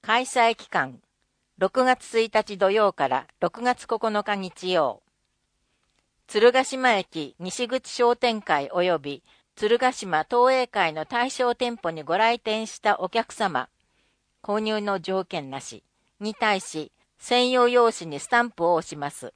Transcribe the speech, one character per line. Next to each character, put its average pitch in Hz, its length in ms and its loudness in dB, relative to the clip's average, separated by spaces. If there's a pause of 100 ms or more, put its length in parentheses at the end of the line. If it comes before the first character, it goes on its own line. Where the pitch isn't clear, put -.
開 233 220 0
催 233 320 2
期 - 140 -20
間、 135 320 -4 (560)
六 196 260 2
月 247 380 0
一 226 120 -2
日 214 240 0
土 190 140 4
曜 208 220 4
か 139 160 0
ら 127 180 -2 (140)
六 180 200 -4
月 247 240 -2
九 226 140 -2 (240)
日 208 120 -2
日 185 360 -6
曜。 139 320 0 (1200)
鶴 233 260 4
ヶ 262 100 4
島 262 300 0
駅 165 460 -4
西 185 280 -6
口 254 220 -6
商 240 260 2
店 226 260 -2
会 143 280 0
及 180 280 2
び 143 260 -8 (320)
鶴 220 220 2
ヶ 254 140 2
島 175 380 -2
東 247 240 4
映 254 140 0
会 170 260 0
の 156 120 -6
対 254 260 -4
象 240 240 0
店 240 200 -4
舗 170 160 -6
に 156 120 -10
ご 165 140 -2
来 226 220 2
店 220 260 -4
し - 140 -16
た 208 220 2
お 185 80 -4
客 233 240 -2
様、 160 340 -2 (760)
購 208 180 -2
入 214 200 -2
の 202 220 -2
条 190 240 -4
件 147 240 -10
な 135 100 -10
し - 240 -18 (380)
に 214 120 -6
対 208 280 0
し、 - 320 -10 (240)
専 247 320 0
用 247 180 4
用 240 240 4
紙 165 180 -12
に 143 120 -8
ス - 60 -16
タ 240 140 2
ン 233 100 -4
プ 170 140 -4
を 175 100 4
押 160 120 -2
し 156 80 -14
ま 143 160 -8
す。 - 240 -16